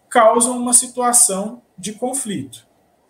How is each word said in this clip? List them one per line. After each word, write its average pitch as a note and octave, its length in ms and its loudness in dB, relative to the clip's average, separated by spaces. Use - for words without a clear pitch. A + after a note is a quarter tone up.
causam A#3+ 460 4
uma B3 180 -4
situação A#3+ 880 0
de G#3 180 -12
conflito. A3 760 -8